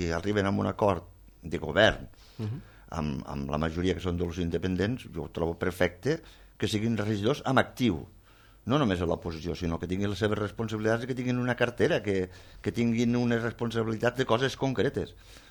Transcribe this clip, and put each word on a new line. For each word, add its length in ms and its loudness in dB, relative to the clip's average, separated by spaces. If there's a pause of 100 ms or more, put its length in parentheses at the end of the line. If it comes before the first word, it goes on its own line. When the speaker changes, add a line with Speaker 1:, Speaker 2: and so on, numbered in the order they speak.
Speaker 1:
i 60 0
arriben 340 2
a 60 2
un 160 0
acord 360 2 (380)
de 160 -4
govern 480 4 (320)
Speaker 2:
Mhm. 240 -6 (300)
Speaker 1:
amb, 360 -2
amb 220 -6
la 80 -2
majoria 360 0
que 80 -6
són 160 -2
dels 220 -4
independents, 720 -2
jo 100 -6
ho 60 -10
trobo 280 -2
perfecte 640 0 (360)
que 100 0
siguin 300 0
regidors 480 0
en 120 0
actiu, 500 2 (580)
no 120 2
només 240 2
a 40 0
l'oposició, 500 -2
sinó 240 -2
que 80 -6
tinguin 220 -2
les 100 -4
seves 180 2
responsabilitats 640 -2
i 40 -6
que 80 -4
tinguin 240 -2
una 160 0
cartera, 480 2
que, 260 0 (320)
que 100 -2
tinguin 440 2
unes 260 2
responsabilitats 760 -2
de 80 2
coses 300 2
concretes. 600 0 (360)